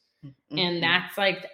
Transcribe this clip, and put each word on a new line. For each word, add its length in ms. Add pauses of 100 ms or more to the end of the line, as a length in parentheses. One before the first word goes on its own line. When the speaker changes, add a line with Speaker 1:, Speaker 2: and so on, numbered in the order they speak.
(240)
Speaker 1:
Mm-hmm. 340
Speaker 2:
And 240
that's, 340
like, 380